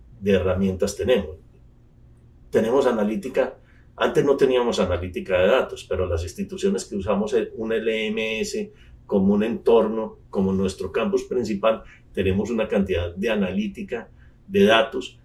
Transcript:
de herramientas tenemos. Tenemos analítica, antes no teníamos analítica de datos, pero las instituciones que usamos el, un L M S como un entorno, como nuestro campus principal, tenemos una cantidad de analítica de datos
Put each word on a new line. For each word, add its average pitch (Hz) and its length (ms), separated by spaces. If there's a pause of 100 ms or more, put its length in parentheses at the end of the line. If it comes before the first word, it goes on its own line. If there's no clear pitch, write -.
(220)
de 101 100
herramientas 95 640
tenemos. 110 420 (1160)
Tenemos 123 340
analítica, 110 720 (400)
antes 120 260
no 139 140
teníamos 120 420
analítica 90 600
de 92 60
datos, - 400
pero 90 180
las 85 180
instituciones 98 600
que - 100
usamos 101 380
el, 110 240
un 110 160
L 110 340
M 110 320
S 104 320 (340)
como 101 300
un 104 80
entorno, 110 760 (140)
como 95 200
nuestro 95 400
campus 113 340
principal, 110 580 (280)
tenemos 95 380
una 110 180
cantidad 87 460
de 98 160
analítica 104 800 (380)
de 98 160
datos 113 600